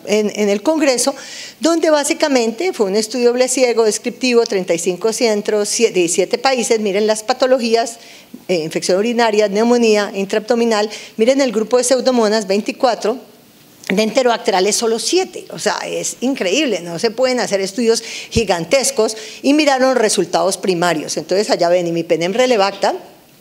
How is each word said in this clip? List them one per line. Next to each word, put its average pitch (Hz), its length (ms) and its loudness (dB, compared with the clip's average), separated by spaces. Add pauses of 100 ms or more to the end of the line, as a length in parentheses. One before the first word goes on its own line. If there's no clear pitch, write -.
en, 214 300 0
en 208 120 0
el 202 140 0
Congreso, 285 520 0 (460)
donde 330 300 2
básicamente 294 840 0
fue 208 140 -2
un 190 100 -2
estudio 240 320 0
doble 247 200 2
ciego 240 360 2
descriptivo, 233 640 0
treinta 190 260 -2
y 170 60 2
cinco 185 340 -2
centros, 208 560 0
sie-, 226 240 0
diecisiete 180 460 0
países. 233 420 0
Miren 214 260 0
las 214 160 0
patologías, 247 760 0 (500)
eh, 185 60 0 (100)
infección 170 320 -2
urinaria, 220 520 2
neumonía, 220 640 2
intraabdominal. 214 760 0 (300)
Miren 262 240 2
el 254 100 0
grupo 220 240 0
de 247 80 2
Pseudomonas, 226 600 2
veinticuatro, 214 720 -2 (720)
de 190 120 2
enterobacterales 220 720 2
solo 226 220 0
siete. 359 520 -2
O 175 80 -14
sea, 175 180 -2 (100)
es 170 360 -6
increíble, 233 580 0
no 170 180 -8
se 226 120 0
pueden 247 280 0
hacer 196 220 -2
estudios 226 420 0 (280)
gigantescos, 220 840 0 (280)
y 269 100 4
miraron 269 420 4
resultados 190 640 0
primarios. 175 640 -2
Entonces, 190 320 -2
allá 170 180 2
ven, 180 180 2
imipenem 170 460 -2
relevacta, 226 640 0 (460)